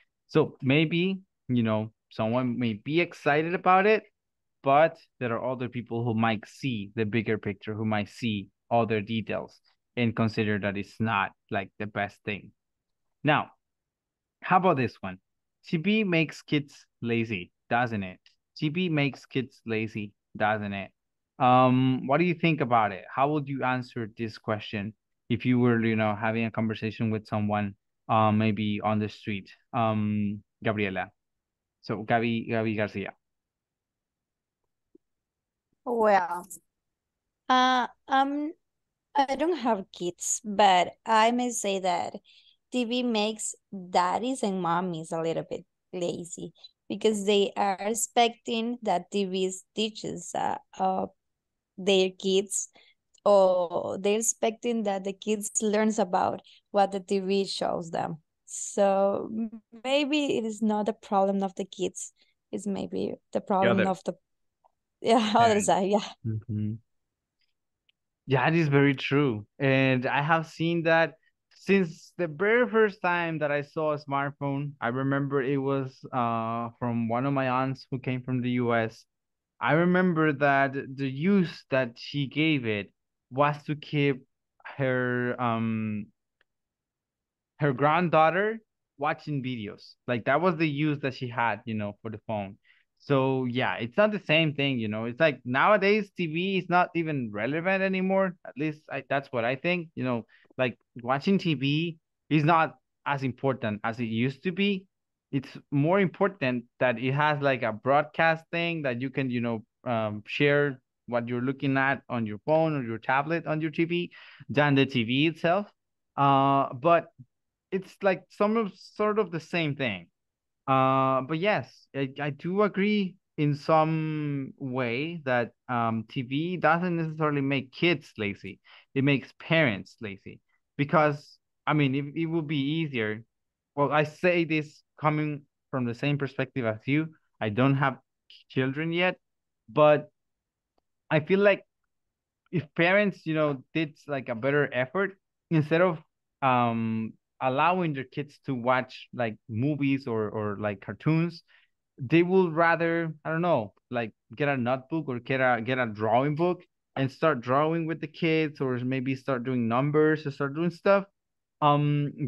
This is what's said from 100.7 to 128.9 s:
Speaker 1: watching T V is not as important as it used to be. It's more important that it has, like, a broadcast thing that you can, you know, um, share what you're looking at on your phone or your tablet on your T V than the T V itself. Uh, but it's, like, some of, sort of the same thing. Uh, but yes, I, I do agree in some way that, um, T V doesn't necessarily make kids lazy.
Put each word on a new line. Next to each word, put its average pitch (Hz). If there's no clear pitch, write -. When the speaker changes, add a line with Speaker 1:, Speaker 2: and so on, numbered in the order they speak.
Speaker 1:
watching 143
T 170
V 151
is 147
not 160
as 139
important 120
as 113
it 123
used 113
to 185
be. 196
It's 135
more 151
important 151
that 127
it 131
has, 151
like, 135
a 110
broadcast 151
thing 170
that 123
you 135
can, 135
you 120
know, 117
um, 110
share 143
what 120
you're 123
looking 135
at 135
on 120
your 104
phone 156
or 139
your 113
tablet 151
on 156
your 160
T 165
V 175
than 143
the 135
T 127
V 131
itself. 175
Uh, 139
but 160
it's, -
like, 190
some 208
of, 220
sort 214
of 190
the 165
same 160
thing. 101
Uh, 135
but 156
yes, 180
I, 135
I 147
do 175
agree 202
in 147
some 156
way 131
that, 123
um, 117
T -
V 151
doesn't 170
necessarily 156
make 139
kids 165
lazy. 101